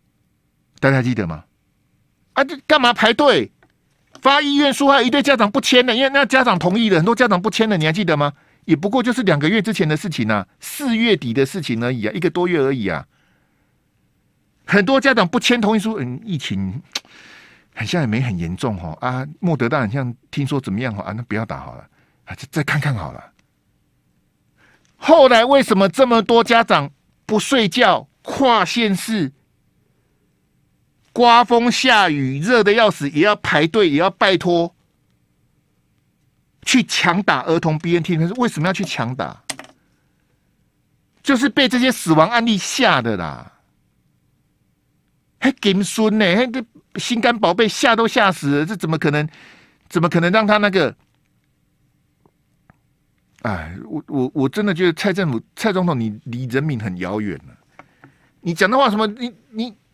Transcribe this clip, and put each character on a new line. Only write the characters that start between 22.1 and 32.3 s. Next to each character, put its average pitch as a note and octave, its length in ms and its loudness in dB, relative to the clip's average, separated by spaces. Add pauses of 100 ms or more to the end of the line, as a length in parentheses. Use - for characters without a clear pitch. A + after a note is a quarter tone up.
啊， - 100 -16
再， - 160 -18
再 D3+ 120 -2
看 D3+ 160 -2
看 C#3 140 -2
好 D#2+ 180 -8
了。 - 200 -20 (1700)
后 D4 320 6
来 A#3 140 6
为 C4+ 200 4
什 G#3+ 120 0
么 F#3+ 140 4
这 C4 160 2
么 A#3 160 2
多 A#3 220 4
家 A3+ 200 2
长 D3 280 0 (340)
不 G#3+ 140 0
睡 A#3 280 0
觉， F3 400 0 (140)
跨 A#3 420 2
县 G#3 320 -2
市， F3+ 360 -4 (1800)
刮 A#3+ 320 6
风 A#3+ 280 2
下 G#3+ 400 2
雨， C#3 280 -2